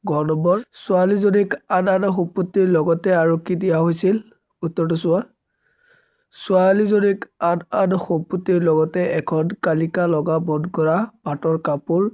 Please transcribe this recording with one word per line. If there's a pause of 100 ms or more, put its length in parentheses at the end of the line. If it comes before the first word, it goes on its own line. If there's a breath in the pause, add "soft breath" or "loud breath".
ঘ (180)
নম্বৰ, (260)
ছোৱালীজনীক (260)
আন
আন (140)
সম্পত্তিৰ
লগতে (120)
আৰু (100)
কি
দিয়া
হৈছিল? (480)
উত্তৰটো
চোৱা, (1120)
ছোৱালীজনীক (280)
আন (200)
আন (120)
সম্পত্তিৰ
লগতে (180)
এখন (160)
কালিকা (100)
লগা (100)
বন (140)
কৰা (280)
পাটৰ (100)
কাপোৰ (120)